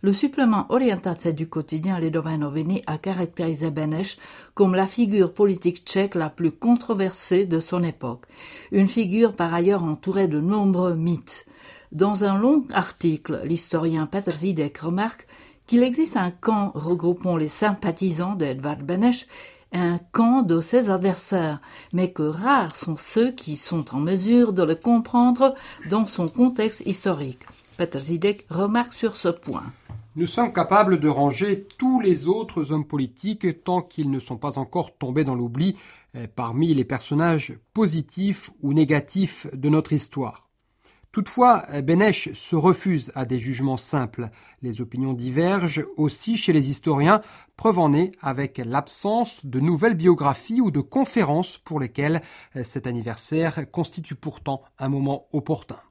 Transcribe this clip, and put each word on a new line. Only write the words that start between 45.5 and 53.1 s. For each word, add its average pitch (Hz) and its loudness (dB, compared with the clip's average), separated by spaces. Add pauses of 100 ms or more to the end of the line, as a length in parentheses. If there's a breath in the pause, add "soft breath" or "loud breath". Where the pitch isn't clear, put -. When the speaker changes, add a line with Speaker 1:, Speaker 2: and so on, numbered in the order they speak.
Speaker 2:
aussi 151 0
chez - 0
les 139 4
historiens, 151 2 (360 loud breath)
preuve 214 2
en 151 4
est 180 2
avec 135 -6
l'absence 147 -4
de 127 -2
nouvelles 170 2
biographies 170 2
ou 214 4
de 143 0
conférences 180 0
pour - -6
lesquelles, 143 -2 (360 loud breath)
euh, 131 -6
cet 131 -8
anniversaire 123 -4